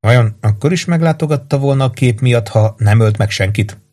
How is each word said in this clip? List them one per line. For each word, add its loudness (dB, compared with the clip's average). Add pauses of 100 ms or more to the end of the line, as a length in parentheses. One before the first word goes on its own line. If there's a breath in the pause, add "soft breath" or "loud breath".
Vajon 2
akkor 0
is -4
meglátogatta -2
volna 0
a 0
kép 0
miatt, 0
ha 0
nem 2
ölt 0
meg -2
senkit? -4 (140)